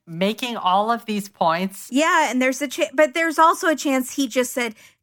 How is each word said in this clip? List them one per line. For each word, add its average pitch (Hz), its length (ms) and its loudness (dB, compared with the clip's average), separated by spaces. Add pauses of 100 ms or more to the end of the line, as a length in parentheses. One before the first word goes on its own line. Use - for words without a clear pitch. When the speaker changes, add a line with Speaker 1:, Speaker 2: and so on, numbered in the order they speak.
Speaker 1:
making 208 500 -4
all 196 360 0
of 233 140 -4
these 208 240 -4
points. 180 600 -4
Speaker 2:
Yeah, 311 380 2
and 247 120 -2
there's 262 200 0
a 285 60 -4
cha-, 294 260 -4
but 302 220 4
there's 330 240 0
also 339 300 4
a 311 60 2
chance 262 380 -2
he 277 140 -2
just 247 260 -2
said, 240 220 -6 (280)